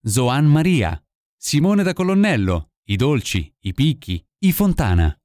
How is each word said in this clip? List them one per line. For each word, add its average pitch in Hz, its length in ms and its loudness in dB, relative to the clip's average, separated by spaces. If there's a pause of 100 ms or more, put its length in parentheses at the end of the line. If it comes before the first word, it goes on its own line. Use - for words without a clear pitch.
Zoan 127 420 0
Maria, 147 540 2 (360)
Simone 190 460 0
da 180 100 -2
Colonnello, 180 800 0 (180)
i 101 80 0
Dolci, 113 640 -2
i 95 120 -8
Picchi, 131 480 -2 (180)
i 190 120 2
Fontana. 95 720 0